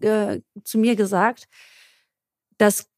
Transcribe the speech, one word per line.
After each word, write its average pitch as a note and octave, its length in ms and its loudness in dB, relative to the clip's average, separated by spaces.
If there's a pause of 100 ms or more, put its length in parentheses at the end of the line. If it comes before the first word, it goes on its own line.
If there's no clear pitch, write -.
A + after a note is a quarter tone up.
äh, G#3+ 380 -2 (220)
zu - 140 -6
mir A3+ 180 2
gesagt, G3+ 520 0 (1120)
dass G#3 300 2 (100)